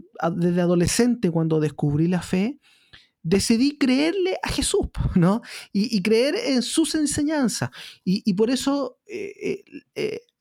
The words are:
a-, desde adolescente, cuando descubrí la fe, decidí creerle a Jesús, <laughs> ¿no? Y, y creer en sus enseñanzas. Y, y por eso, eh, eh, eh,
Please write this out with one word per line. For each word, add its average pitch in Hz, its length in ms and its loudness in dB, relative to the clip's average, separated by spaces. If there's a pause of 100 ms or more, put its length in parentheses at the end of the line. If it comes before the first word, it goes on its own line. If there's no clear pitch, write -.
(200)
a-, 170 120 -2
desde 175 300 0
adolescente, 175 720 2
cuando 160 280 0
descubrí 151 480 0
la 180 140 0
fe, 202 380 -2 (640)
decidí 226 560 2
creerle 330 680 0
a - 60 -4
Jesús, - 440 -2
<laughs> - 220 -2
¿no? 190 260 4 (320)
Y, 196 220 0
y 190 60 0
creer 240 340 2
en 269 260 0
sus - 340 0
enseñanzas. 294 720 0 (340)
Y, 190 220 0
y 202 80 2
por 220 160 2
eso, 269 480 -2 (100)
eh, 107 340 -10
eh, - 220 -4 (320)
eh, - 260 -4 (200)